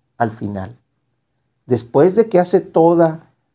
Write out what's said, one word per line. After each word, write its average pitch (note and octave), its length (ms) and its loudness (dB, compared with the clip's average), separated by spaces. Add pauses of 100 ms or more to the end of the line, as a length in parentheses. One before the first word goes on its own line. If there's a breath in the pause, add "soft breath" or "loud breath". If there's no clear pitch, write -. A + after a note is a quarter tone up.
(180)
al A#2 140 -4
final? G2+ 460 -12 (880)
Después C3+ 500 0
de A3+ 140 0
que - 100 2
hace F3+ 220 0
toda E3+ 680 0 (240)